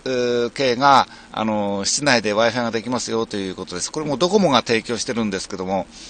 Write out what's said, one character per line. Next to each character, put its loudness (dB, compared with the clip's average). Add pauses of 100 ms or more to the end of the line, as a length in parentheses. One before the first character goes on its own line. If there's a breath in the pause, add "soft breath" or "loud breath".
え -6
ー、 0
系 0
が、 6 (240 loud breath)
あ -4
の、 -2
室 -2
内 4
で 0
Wi-Fi 2
が -2
で -4
き -8
ま -2
す -8
よ -2
と -6
い -4
う -10
こ -8
と -12
で -8
す。 -6
こ -8
れ -6
も -2
ド 2
コ 4
モ 4
が 4
提 2
供 -4
し -8
て -4
る 0
ん -2
で -2
す -10
け -8
ど -4
も、 -2 (240 loud breath)